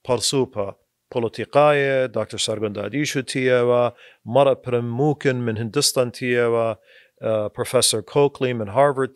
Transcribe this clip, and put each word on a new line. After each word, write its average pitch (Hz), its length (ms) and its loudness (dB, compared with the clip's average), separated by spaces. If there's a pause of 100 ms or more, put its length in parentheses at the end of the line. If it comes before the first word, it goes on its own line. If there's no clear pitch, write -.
پەرسووپە. 120 640 -2 (440)
پۆلۆتیقایە، 135 840 2 (100)
داکتەر 110 380 -6
سەرگۆندادیش 107 680 -4
و 139 100 -2
تیەوە، 123 600 2 (500)
مەڕە 139 200 6
پرم 120 320 -4 (120)
موکن 143 380 0
من 117 200 -4
هندستان 123 540 0
تیەوە، 120 580 0 (540)
ئە، 113 100 -2 (200)
پرۆفێسەر 117 500 0
کۆکلی 139 500 0
من 110 160 -4
هارڤارد 135 480 2